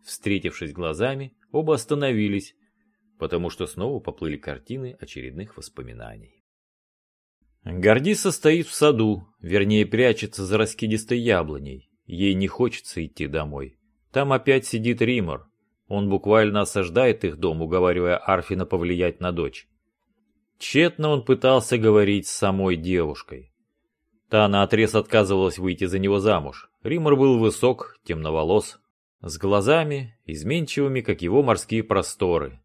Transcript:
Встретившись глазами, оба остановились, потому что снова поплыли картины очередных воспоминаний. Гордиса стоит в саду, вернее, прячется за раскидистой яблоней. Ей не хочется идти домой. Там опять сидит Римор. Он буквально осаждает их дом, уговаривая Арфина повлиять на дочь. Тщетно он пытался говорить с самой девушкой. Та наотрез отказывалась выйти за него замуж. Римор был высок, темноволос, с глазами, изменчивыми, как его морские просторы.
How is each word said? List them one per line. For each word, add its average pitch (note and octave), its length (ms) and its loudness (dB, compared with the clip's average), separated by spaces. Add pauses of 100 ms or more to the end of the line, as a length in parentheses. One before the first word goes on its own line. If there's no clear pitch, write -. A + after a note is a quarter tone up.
Встретившись - 680 -6
глазами, A2 640 -6 (160)
оба D#3 240 0
остановились, A2+ 800 -2 (640)
потому E2+ 300 -4
что F2 180 -8
снова - 320 -6
поплыли D#2+ 380 -8
картины B2 640 -12
очередных C2+ 580 -14
воспоминаний. A1+ 840 -18 (1200)
Гордиса A#2 680 2
стоит D#3 360 2
в - 60 -14
саду, A2 540 2 (120)
вернее, G2+ 460 2
прячется G#2+ 600 0
за G2+ 120 0
раскидистой A2 600 -2
яблоней. D2+ 720 -2 (160)
Ей F#2+ 260 0
не F#2+ 140 0
хочется G2+ 580 -4
идти D2+ 220 -8
домой. C#2+ 500 -8 (340)
Там C#3 220 0
опять C3 320 2
сидит A#2 360 -2
Римор. A2 460 -2 (400)
Он G2+ 220 -4
буквально G#2 520 4
осаждает F#2+ 640 0
их D#2+ 140 -4
дом, D#2+ 240 -2
уговаривая F2 560 2
Арфина F#2 480 -2
повлиять F2 540 -2
на F2+ 120 -4
дочь. E2 360 -6 (920)
Тщетно D#3 520 0
он C#3 140 0
пытался C3 540 2
говорить G#2 500 4
с - 40 -8
самой F#2+ 460 0
девушкой. D#2+ 760 -4 (760)
Та G#2+ 180 4
наотрез G#2+ 480 2
отказывалась G2 640 2
выйти F#2 260 -2
за F2+ 140 -2
него G2 200 2
замуж. F2 500 -2 (140)
Римор D3+ 320 2
был C3 220 6
высок, A2+ 680 0
темноволос, D#2+ 760 -2 (420)
с D#2+ 160 -10
глазами, B2+ 880 0
изменчивыми, C3 760 -2
как G2 200 -4
его G2 220 2
морские A2+ 400 0
просторы. E2+ 800 -2